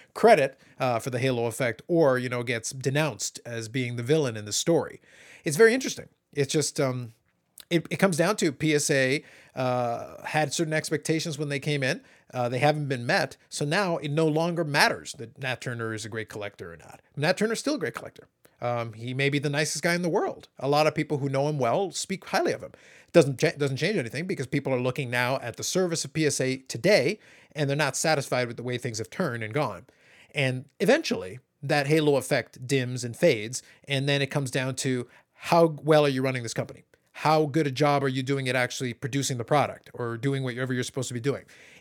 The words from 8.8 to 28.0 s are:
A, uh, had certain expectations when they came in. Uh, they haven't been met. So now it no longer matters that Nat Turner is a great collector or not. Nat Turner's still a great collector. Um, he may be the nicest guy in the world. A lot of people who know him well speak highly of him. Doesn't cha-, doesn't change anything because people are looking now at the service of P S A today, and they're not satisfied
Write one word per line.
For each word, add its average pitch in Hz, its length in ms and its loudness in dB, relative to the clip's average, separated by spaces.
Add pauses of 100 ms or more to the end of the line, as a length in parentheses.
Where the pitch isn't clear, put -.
A, 139 340 2 (320)
uh, 123 680 -4
had 151 300 -2
certain 156 200 -2
expectations 156 640 -2
when 147 120 -6
they 139 100 -4
came 143 240 -2
in. 151 180 -2 (320)
Uh, 123 160 -2
they 123 100 -2
haven't 147 280 2
been 127 180 -4
met. 160 320 0 (120)
So - 160 -4
now 170 320 0
it 156 120 -6
no 160 180 4
longer 165 360 0
matters 147 560 2
that 113 200 -14
Nat 127 220 -6
Turner 117 320 -6
is 110 120 -8
a 110 40 -12
great 110 200 -8
collector 101 440 -12
or 82 40 -16
not. - 240 -20 (140)
Nat 165 220 2
Turner's 220 220 0
still 294 160 -2
a 247 40 -8
great 147 140 -4
collector. - 340 -14 (340)
Um, 120 320 -4
he 117 200 -8
may 139 160 0
be 143 100 0
the 147 100 -2
nicest 151 340 -2
guy 175 100 2
in 175 100 0
the 175 60 0
world. 254 380 -2 (100)
A 135 120 -4
lot 151 180 4
of 151 80 2
people 151 220 -2
who 131 100 -4
know 139 220 0
him 151 100 -2
well 151 320 0
speak - 340 -8
highly - 280 0
of - 80 -8
him. - 100 -14 (400)
Doesn't 139 280 6
cha-, 160 180 2
doesn't 139 200 -2
change 190 200 0
anything 127 280 -4
because 143 220 -6
people 139 260 -2
are 123 60 0
looking 127 300 -2
now 123 300 0
at 117 180 -10
the 113 60 -8
service 175 420 0
of 135 80 -14
P 156 120 0
S 139 160 0
A 131 160 0
today, 160 600 2 (360)
and 147 140 0
they're 139 80 0
not 147 180 0
satisfied 135 520 0